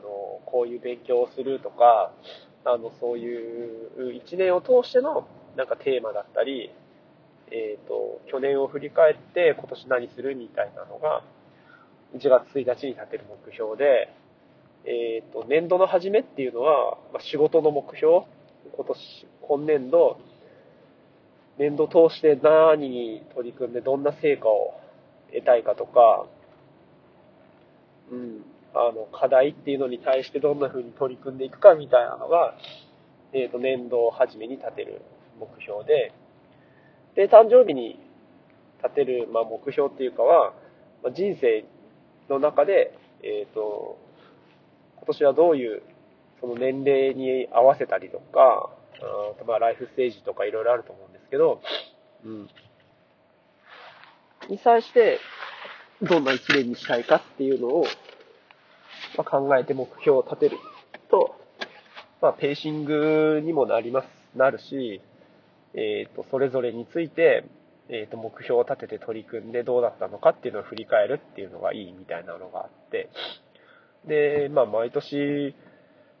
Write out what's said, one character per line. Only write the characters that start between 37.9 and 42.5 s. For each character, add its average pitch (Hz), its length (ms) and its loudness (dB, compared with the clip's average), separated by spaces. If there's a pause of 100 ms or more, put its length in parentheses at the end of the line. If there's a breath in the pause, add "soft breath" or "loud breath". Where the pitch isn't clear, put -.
立 - 140 -6
て 143 80 2
る、 123 300 -2
ま 113 80 0
あ、 - 20 0
目 110 160 -8 (100)
標 139 240 -2
っ - 40 -20
て 135 60 -6
い 127 40 -2
う 113 60 -4
か 117 100 -2
は、 135 300 6 (500 soft breath)
ま - 60 -4
あ、 - 20 -6
人 175 240 -4
生 113 300 0 (640)
の 135 100 -2
中 147 240 2